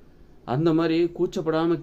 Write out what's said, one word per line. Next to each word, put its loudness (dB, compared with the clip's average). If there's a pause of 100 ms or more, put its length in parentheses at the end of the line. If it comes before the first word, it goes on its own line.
(460)
அந்த 0
மாதிரி 2
கூச்சப்படாம -2